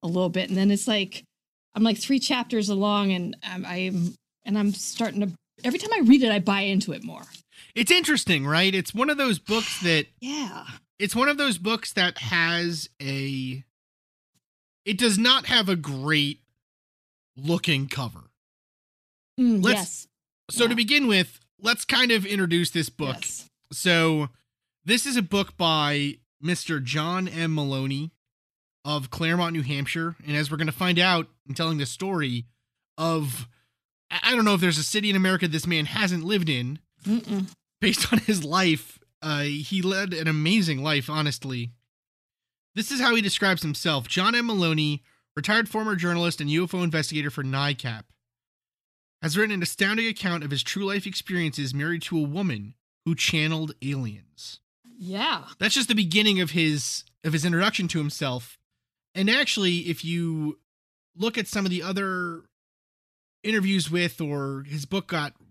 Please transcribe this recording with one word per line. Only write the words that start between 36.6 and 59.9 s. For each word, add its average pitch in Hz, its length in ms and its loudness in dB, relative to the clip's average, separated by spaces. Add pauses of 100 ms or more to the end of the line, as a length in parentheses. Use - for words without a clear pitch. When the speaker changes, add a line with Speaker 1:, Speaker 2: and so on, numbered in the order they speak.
Speaker 1:
Mm-mm. 208 420 -2 (340)
Speaker 2:
Based - 320 0
on 226 60 6
his 190 260 0
life, 160 540 0 (240)
uh, 151 180 -2
he 147 400 -4
led 190 320 0
an 160 160 -4
amazing 156 540 2
life, 143 260 0
honestly. 135 600 -4 (1040)
This 214 160 -4
is 269 100 -2
how 247 140 4
he 226 80 4
describes 190 400 0
himself. 147 440 -2
"John 196 280 2
M. 233 140 0
Maloney, 156 540 2 (320)
retired 214 320 0
former 214 300 -2
journalist 170 460 0
and 147 80 -2
U 165 140 2
F 175 100 -4
O 180 80 -2
investigator 151 480 -2
for 143 120 -6
nycap, 135 600 -4 (1200)
has 160 160 0
written 214 160 2
an 180 80 -2
astounding 214 460 0
account 175 360 -4
of 143 60 -6
his 139 120 -2
true 196 220 -4
life 196 220 -4
experiences 160 680 -4
married 160 300 -4
to 165 160 -4
a 151 40 2
woman 143 520 -4 (320)
who 165 80 0
channeled 156 680 0
aliens." 123 800 -8 (380)
Speaker 1:
Yeah. 196 460 -4 (140)
Speaker 2:
That's 208 160 0
just 262 140 2
the 240 60 0
beginning 208 480 4
of 156 80 -2
his, 156 540 0 (200)
of 156 80 0
his 160 140 0
introduction 180 420 2
to 170 100 -2
himself. 135 600 -4 (560)
And 196 160 2
actually, 202 480 2 (100)
if 165 160 -4